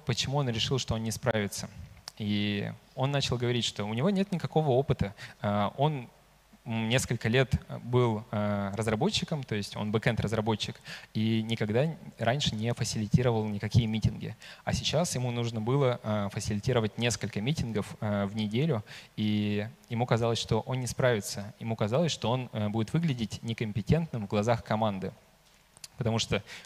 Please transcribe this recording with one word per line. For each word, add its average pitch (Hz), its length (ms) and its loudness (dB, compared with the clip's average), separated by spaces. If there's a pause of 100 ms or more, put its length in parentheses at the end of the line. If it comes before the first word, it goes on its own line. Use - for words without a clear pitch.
почему 131 320 0
он 139 120 2
решил, 113 280 0
что - 160 -2
он 113 100 -2
не 113 80 -2
справится. 107 560 0 (520)
И 104 520 0 (220)
он 135 160 0
начал 139 280 0
говорить, 120 280 0
что - 200 -4
у 107 100 -4
него 147 160 2
нет 196 200 0
никакого 156 380 0
опыта. 123 460 2 (260)
А, 104 360 0
он, 139 300 0 (580)
м, 113 240 -2
несколько 123 380 0
лет 123 280 4 (280)
был, 117 460 2
а, 104 460 -2
разработчиком, 113 640 0
то - 140 -6
есть 101 200 -6
он 107 160 -4
бэкэнд-разработчик, 110 880 0 (360)
и 110 260 2
никогда 113 540 0 (240)
раньше 127 340 0
не 110 220 -2
фасилитировал 113 720 2
никакие 107 400 2
митинги. 110 480 0 (280)
А - 100 -2
сейчас - 420 0
ему 123 160 0
нужно 117 280 -2
было, 123 440 2
а, 104 260 0
фасилитировать 110 720 0
несколько 110 420 0
митингов, 113 580 -2
а, 104 280 0
в 101 80 -8
неделю, 113 480 0 (340)
и 104 500 2 (220)
ему 117 160 0
казалось, 117 320 2
что - 220 2
он 127 200 -2
не 123 80 -4
справится. 107 720 0
Ему 113 160 -2
казалось, 131 360 2
что - 180 -2
он, 127 240 -2
а, 107 160 -2
будет 107 240 0
выглядеть 143 480 0
некомпетентным 117 840 0
в 98 40 -10
глазах 110 340 2
команды. 104 480 0 (840)
Потому 110 220 0
что - 240 0 (220)